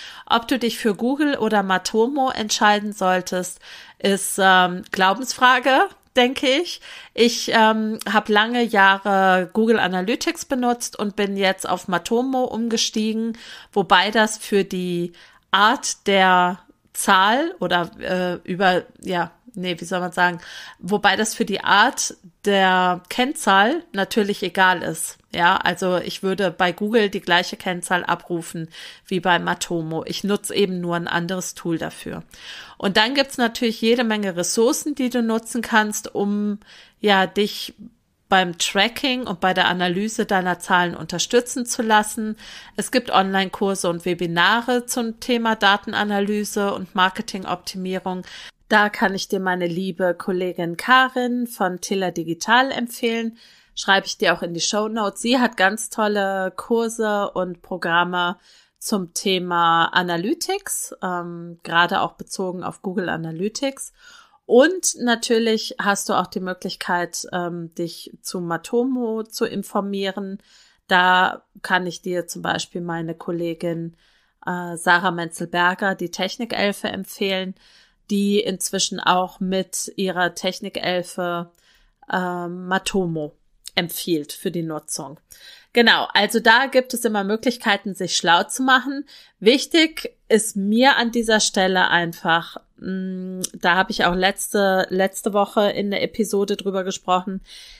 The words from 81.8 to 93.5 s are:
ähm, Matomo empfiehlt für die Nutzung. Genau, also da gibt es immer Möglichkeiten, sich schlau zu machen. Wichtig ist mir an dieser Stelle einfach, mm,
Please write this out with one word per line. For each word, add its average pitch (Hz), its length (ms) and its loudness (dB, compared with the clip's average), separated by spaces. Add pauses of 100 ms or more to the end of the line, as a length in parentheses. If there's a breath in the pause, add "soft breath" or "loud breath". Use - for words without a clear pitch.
ähm, 180 580 -4
Matomo 175 680 -2 (400)
empfiehlt 170 560 -2
für - 180 -8
die 170 140 -4
Nutzung. 151 560 -10 (540 loud breath)
Genau, 214 400 4
also 208 260 2
da 233 260 6
gibt 254 280 0
es 233 120 -6
immer 214 180 0
Möglichkeiten, 214 720 -2
sich 175 240 -4
schlau 175 260 4
zu - 200 -4
machen. 262 420 2 (340 loud breath)
Wichtig 311 760 2 (120)
ist 214 280 2
mir 214 420 4
an 233 140 0
dieser 220 280 2
Stelle 185 500 2
einfach, 170 680 0 (200)
mm, 185 640 -8 (120)